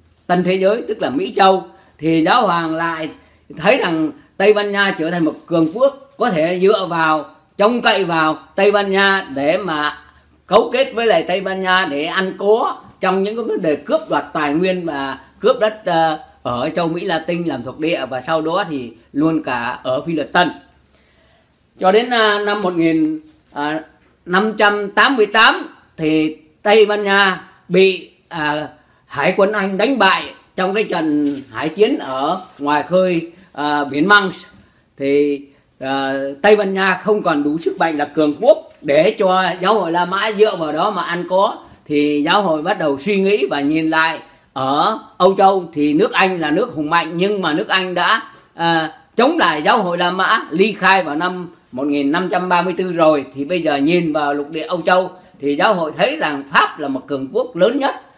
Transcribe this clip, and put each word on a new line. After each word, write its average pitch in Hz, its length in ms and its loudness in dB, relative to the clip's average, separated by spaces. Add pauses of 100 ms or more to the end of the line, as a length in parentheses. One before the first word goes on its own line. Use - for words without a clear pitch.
(280)
Tân 180 160 0
Thế 180 100 0
Giới, 190 340 0
tức 427 140 -6
là 147 80 -2
Mỹ 143 260 -4
Châu, 190 280 4 (340)
thì 160 260 0
giáo 214 240 2
hoàng 165 280 -2
lại 160 340 -4 (480)
thấy 190 200 4
rằng 160 340 -2 (260)
Tây 208 160 4
Ban 202 180 0
Nha 202 280 0
trở 160 120 -2
thành 170 140 0
một 147 80 -2 (120)
cường 165 280 0
quốc, 269 440 0
có 240 120 0
thể 180 320 0
dựa 196 280 2
vào, 156 360 0 (320)
trông 233 240 2
cậy 208 220 2
vào 160 340 0 (180)
Tây 196 160 4
Ban 202 200 0
Nha 196 440 2
để 147 220 0
mà 151 400 -4 (500)
cấu 208 260 4
kết 254 200 0
với 233 120 -2
lại 175 220 2
Tây 190 140 -2
Ban 190 200 -4
Nha 185 300 2
để 147 140 -4
ăn 185 320 -2
cố 214 300 2 (320)
trong 190 240 0
những 208 120 -4
cái 233 100 -6
vấn 427 160 -4
đề 156 140 0
cướp 311 340 -2
đoạt 147 240 -2
tài 147 200 -2
nguyên 180 320 0
và 139 340 -6 (200)
cướp 240 200 0
đất, 214 260 -2
ờ, 165 340 0 (240)
ở 123 320 -4
châu 170 120 -2
Mỹ 170 180 -6
Latin 175 380 -4
làm 135 200 -6
thuộc 127 160 -12
địa, 160 300 -2
và 127 120 -8
sau 165 200 -2
đó 170 280 -2
thì 123 240 -8 (200)
luôn 156 300 0
cả 123 400 -6
ở 131 180 -4
Phi 165 120 -6
Luật 147 200 -6
Tân. 175 180 2 (1300)
Cho 190 120 4
đến, 240 180 2
à, 214 360 2
năm 208 160 -2
một 185 140 -4
nghìn, 160 440 0 (340)
à, 151 260 -4 (460)
năm 208 320 0
trăm 208 340 0
tám 247 240 2
mươi 214 100 4
tám 240 500 2 (220)
thì 156 400 -2 (240)
Tây 214 240 6
Ban 208 180 -2
Nha 196 400 2 (240)
bị, 185 420 2 (180)
à, 151 400 -4 (380)
hải 151 320 -2
quân 202 140 2
Anh 196 260 -4
đánh 240 220 0
bại 170 340 2 (220)
trong 185 180 -2
cái 214 100 -2
trận 147 520 -2 (160)
hải 135 180 -6
chiến 226 280 2
ở 139 440 -4 (180)
ngoài 143 240 0
khơi, 175 480 0 (220)
à, 147 300 -2
biển 139 240 -2
Manx. 202 280 4 (600)
Thì, 143 480 0 (340)
à, 135 340 -4 (280)
Tây 208 140 6
Ban 196 180 -2
Nha 190 300 0
không 208 200 0
còn 151 200 0
đủ 147 140 0
sức - 220 -4
mạnh 165 180 0
là 147 80 0
cường 151 340 0
quốc 277 180 6 (240)
để 151 380 2
cho 185 260 2 (160)
giáo 196 180 2
hội 165 120 -2
La 175 140 0
Mã 196 320 -2
dựa 208 180 4
vào 160 160 -6
đó 170 200 0
mà 180 100 -4
ăn 170 280 -6
có, 196 280 2 (280)
thì 147 400 0
giáo 190 160 2
hội 160 200 0
bắt 185 180 -2
đầu 143 200 -2
suy 190 220 0
nghĩ 202 280 2
và 143 120 -4
nhìn 160 280 0
lại 160 300 2 (340)
ở 147 460 0 (180)
Âu 190 200 4
Châu. 190 360 2
Thì 147 200 0
nước 208 180 2
Anh 185 280 0
là 151 120 -2
nước 180 220 -2
hùng 151 160 -6
mạnh, 165 260 0
nhưng 196 260 -2
mà 160 120 -2
nước 190 140 -2
Anh 185 280 -2
đã, 190 260 2 (320)
à, 165 400 0 (220)
chống 294 220 2
lại 165 280 2
giáo 220 180 2
hội 175 140 -2
La 175 140 0
Mã, 190 280 0 (100)
ly 196 280 2
khai 190 260 4
vào 147 120 -4
năm 180 340 -4 (220)
một 131 160 -6
nghìn 143 240 0
năm 180 200 -2
trăm 180 180 -2
ba 175 120 2
mươi 180 160 -4
tư 185 140 -4
rồi. 156 340 0 (100)
Thì 139 100 -6
bây 170 160 -4
giờ 151 140 0
nhìn 156 380 0
vào 143 200 -2
lục 147 160 -6
địa 160 120 -8
Âu 175 240 -6
Châu 185 260 2 (300)
thì 143 140 -2
giáo 202 180 2
hội 160 240 -2
thấy 240 180 0
rằng 147 360 -4
Pháp - 280 0
là 143 80 -6
một 135 200 -6
cường 135 260 -6
quốc 240 220 -4
lớn 220 220 2
nhất, 262 180 -2 (220)